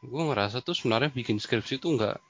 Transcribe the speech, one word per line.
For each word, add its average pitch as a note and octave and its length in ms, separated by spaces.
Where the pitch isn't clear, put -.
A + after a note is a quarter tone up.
gua C#3 320
ngerasa G#2 260
tuh E3+ 140
sebenarnya C3 400
bikin A2+ 240
skripsi A#2+ 400
tuh E3 180
nggak G#2+ 200